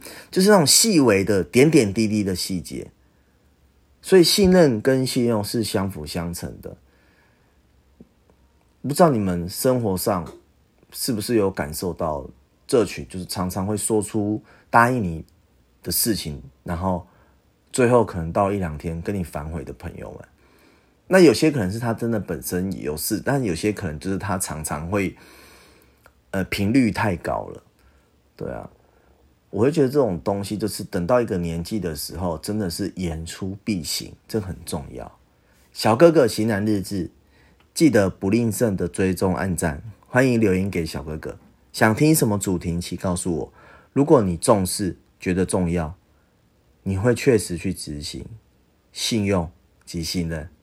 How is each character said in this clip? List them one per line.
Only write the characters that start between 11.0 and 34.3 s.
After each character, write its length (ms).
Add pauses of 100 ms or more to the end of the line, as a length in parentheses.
不 80
是 140
有 160
感 240
受 180
到 380 (360)
这 180
群， 240
就 100
是 80
常 240
常 160
会 100
说 240
出 420 (280)
答 200
应 120
你 200 (600)
的 100
事 220
情， 280 (220)
然 140
后 280 (640)
最 180
后 140
可 160
能 140
到 180
一 80
两 200
天 240
跟 120
你 80
反 240
悔 160
的 120
朋 240
友 140
们。 160 (760)
那 140
有 140
些 160
可 100
能 100
是 80
他 140
真 180
的 80
本 240
身 380
有 160
事， 260
但 220
有 100
些 160
可 160
能 120
就 120
是 60
他 220
常 260
常 240
会， 260 (1160)
呃， 140
频 280
率 180
太 260
高 320
了。 140 (720)
对 160
啊， 200 (800)
我 140
会 80
觉 100
得 60
这 60
种 280
东 200
西 140
就 100
是 180
等 220
到 140
一 60
个 100
年 260
纪 160
的 160
时 220
候， 220
真 200
的 120
是 260
言 300
出 380
必 180
行， 320 (120)
这 140